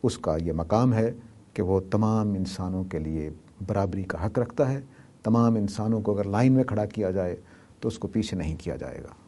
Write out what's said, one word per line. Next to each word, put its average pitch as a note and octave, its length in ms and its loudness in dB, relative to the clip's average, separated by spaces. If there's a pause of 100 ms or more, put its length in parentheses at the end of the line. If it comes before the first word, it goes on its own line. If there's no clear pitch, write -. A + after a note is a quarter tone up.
اس - 160 0
کا D#2+ 180 0
یہ E2 160 -2
مقام G#2+ 420 4
ہے A2+ 180 2 (400)
کہ G#2+ 100 -2
وہ F#2+ 180 4 (100)
تمام G#2+ 440 2
انسانوں F#2 500 -4
کے F2 140 -6
لیے D#2 320 -4 (360)
برابری G2 360 -2
کا F#2 240 -4
حق G#2+ 120 -2
رکھتا C3 340 0
ہے۔ C#3 80 -4 (420)
تمام A#2 340 4
انسانوں G#2+ 440 0
کو G#2 140 0
اگر G2+ 100 0
لائن A2 280 4
میں C3 120 6
کھڑا G#2 200 0
کیا G2+ 260 -2
جائے F#2 260 -2 (440)
تو - 80 -2
اس G2+ 100 -6
کو G2 100 -6
پیچھے G#2+ 280 -2
نہیں D#2 220 -4
کیا D2 180 -6
جائے - 260 -10
گا - 120 -16 (140)